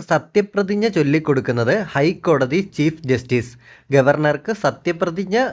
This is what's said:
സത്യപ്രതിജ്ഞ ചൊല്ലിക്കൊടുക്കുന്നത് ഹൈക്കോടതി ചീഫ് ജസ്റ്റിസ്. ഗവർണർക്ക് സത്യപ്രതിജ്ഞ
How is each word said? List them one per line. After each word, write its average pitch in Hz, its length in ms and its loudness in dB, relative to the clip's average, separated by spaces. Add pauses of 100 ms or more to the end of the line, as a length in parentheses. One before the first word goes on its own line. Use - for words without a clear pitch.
സത്യപ്രതിജ്ഞ 202 840 -2
ചൊല്ലിക്കൊടുക്കുന്നത് 139 880 0 (180)
ഹൈക്കോടതി 147 680 0 (140)
ചീഫ് 151 340 -2
ജസ്റ്റിസ്. 123 460 -2 (360)
ഗവർണർക്ക് 143 680 2
സത്യപ്രതിജ്ഞ 175 840 -2 (160)